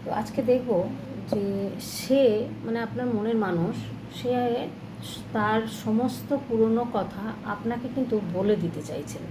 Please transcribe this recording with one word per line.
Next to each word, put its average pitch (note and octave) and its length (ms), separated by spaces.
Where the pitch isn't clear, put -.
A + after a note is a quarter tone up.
তো E3+ 60
আজকে - 200
দেখব B3 200
যে G#3 120
সে, C4+ 300
মানে A3+ 220
আপনার B3 280
মনের A3 300
মানুষ, F3 300
সে A#3+ 120
তার G#3+ 260
সমস্ত A3+ 460
পুরনো A3+ 360
কথা G3 280
আপনাকে A#3+ 420
কিন্তু B3 200
বলে G3+ 280
দিতে E3+ 260
চাইছেন। - 420